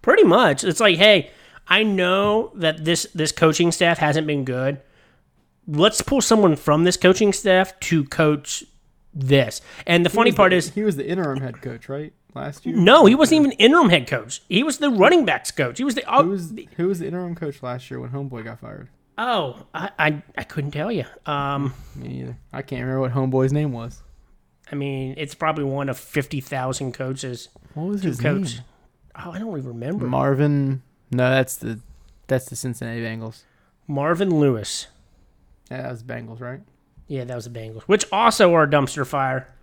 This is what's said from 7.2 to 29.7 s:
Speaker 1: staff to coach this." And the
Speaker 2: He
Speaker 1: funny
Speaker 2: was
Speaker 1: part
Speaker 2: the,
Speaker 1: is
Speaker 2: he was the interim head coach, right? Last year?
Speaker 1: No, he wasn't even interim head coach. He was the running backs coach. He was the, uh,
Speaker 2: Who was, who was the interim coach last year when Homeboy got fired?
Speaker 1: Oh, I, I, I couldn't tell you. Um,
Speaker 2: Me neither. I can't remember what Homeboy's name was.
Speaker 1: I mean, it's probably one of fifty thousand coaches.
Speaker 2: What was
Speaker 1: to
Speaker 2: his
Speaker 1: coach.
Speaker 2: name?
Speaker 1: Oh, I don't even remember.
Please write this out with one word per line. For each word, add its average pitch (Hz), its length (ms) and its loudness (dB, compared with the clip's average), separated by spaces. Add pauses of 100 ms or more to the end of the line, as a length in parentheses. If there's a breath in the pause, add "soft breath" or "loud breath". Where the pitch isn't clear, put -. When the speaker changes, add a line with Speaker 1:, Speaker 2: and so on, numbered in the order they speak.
Speaker 1:
staff 185 480 0
to 160 240 0
coach 151 580 -2 (500)
this." 135 480 0 (260 loud breath)
And 175 180 4
the 175 40 2
Speaker 2:
He 185 60 -6
Speaker 1:
funny 233 160 4
Speaker 2:
was - 40 -2
Speaker 1:
part 190 160 6
Speaker 2:
the, 180 60 4
Speaker 1:
is 170 140 -2
Speaker 2:
he 202 120 -4
was 202 120 0
the 139 120 -8
interim 156 340 -4
head 127 200 -10
coach, 120 280 -14
right? 147 220 -10 (240)
Last 139 300 -12
year? - 100 -4
Speaker 1:
No, 233 300 8
he 220 80 10
wasn't 311 280 4
even 277 120 4
interim 262 360 6
head 147 180 2
coach. 123 420 -6
He 190 140 2
was 294 160 -4
the 285 100 2
running 262 340 6
backs 151 280 -2
coach. 123 260 -4
He 247 60 -6
was 269 100 -2
the, 247 180 -6
uh, 180 120 4
Speaker 2:
Who 170 80 2
was, 175 200 -6 (260)
who 170 100 -2
was 190 120 -2
the 165 80 -8
interim 175 280 -8
coach 147 260 -10
last 123 300 -10
year 127 80 -10
when 123 100 -12
Homeboy 131 340 -10
got 117 160 -14
fired? - 300 -18 (300)
Speaker 1:
Oh, 208 560 -4
I, 175 240 -8
I, 151 240 0 (120)
I - 80 -10
couldn't 143 280 -8
tell 160 200 -6
you. 165 140 -4 (220)
Um, 143 480 -4 (200)
Speaker 2:
Me 127 120 -14
neither. 127 300 -12 (140)
I 135 120 -12
can't 127 180 -10
remember 131 200 -4
what 127 100 -2
Homeboy's 131 420 0
name 147 180 -2
was. 117 300 -12 (680)
Speaker 1:
I 147 40 -10
mean, 135 420 -6
it's 143 180 -12
probably 156 300 -4
one 139 240 -4
of 123 100 -6
fifty 143 420 -6
thousand 131 520 -6
coaches. 131 560 -10 (260)
Speaker 2:
What 151 120 -8
was 202 140 -4
Speaker 1:
to 190 60 -2
Speaker 2:
his 123 120 -4
Speaker 1:
coach. 147 360 -2
Speaker 2:
name? 117 80 -16 (520)
Speaker 1:
Oh, - 160 -16
I 160 60 -14
don't 214 180 -8
even 131 120 -8
remember. 123 400 -8